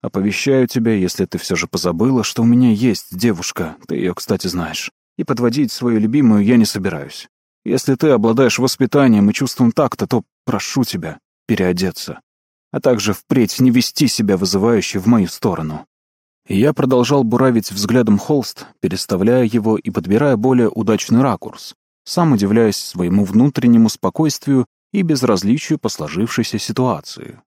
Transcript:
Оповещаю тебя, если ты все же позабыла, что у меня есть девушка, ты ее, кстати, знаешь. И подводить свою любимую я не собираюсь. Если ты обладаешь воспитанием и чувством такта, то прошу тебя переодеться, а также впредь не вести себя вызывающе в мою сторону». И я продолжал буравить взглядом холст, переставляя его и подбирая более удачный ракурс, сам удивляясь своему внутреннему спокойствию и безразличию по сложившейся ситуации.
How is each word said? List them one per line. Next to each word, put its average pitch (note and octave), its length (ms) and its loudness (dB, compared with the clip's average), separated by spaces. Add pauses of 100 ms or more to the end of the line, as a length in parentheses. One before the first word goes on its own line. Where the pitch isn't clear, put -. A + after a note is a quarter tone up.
Оповещаю A#2 640 0
тебя, A2+ 260 0
если F#2 320 0
ты - 140 -8
все - 160 -4
же D#2+ 100 -4
позабыла, G2 580 -2
что - 200 -4
у - 20 2
меня A#2+ 240 4
есть G#2+ 480 -2
девушка, F2+ 600 -4 (100)
ты - 80 -6
ее, F2 180 -4
кстати, - 320 -4
знаешь. - 460 -6 (260)
И - 60 -6
подводить A#2+ 480 -2
свою A#2 280 0
любимую A2 440 4
я A#2+ 140 4
не A2+ 80 6
собираюсь. F2+ 640 -8 (380)
Если C3 300 0
ты D#3 140 2
обладаешь A2+ 500 2
воспитанием B2 720 2
и G#2 40 0
чувством B2 380 0
такта, - 360 -2
то A#2 160 -2 (220)
прошу - 380 -4
тебя D#2+ 360 -8 (280)
переодеться, F2+ 760 -2 (500)
а - 80 -6
также A2 340 0
впредь - 460 0
не B2+ 100 6
вести B2 380 2
себя G2+ 300 0
вызывающе G2 600 0
в F#2 60 -6
мою A2 220 4
сторону». D#2 580 -6 (640)
И G2 120 -2
я C#3+ 140 2
продолжал C3 500 2
буравить A#2+ 480 2
взглядом G#2 460 2
холст, - 480 -2 (140)
переставляя B2+ 640 0
его A2 340 0
и - 140 -6
подбирая A#2+ 460 2
более B2 320 2
удачный A2 520 0
ракурс, A2 540 -4 (280)
сам E3 300 0
удивляясь G#2 440 2
своему F2+ 480 -2
внутреннему A#2 640 2
спокойствию C3+ 760 -2 (260)
и G3 120 -2
безразличию B2 760 0
по - 100 -6
сложившейся F#2 720 -4
ситуации. - 880 -6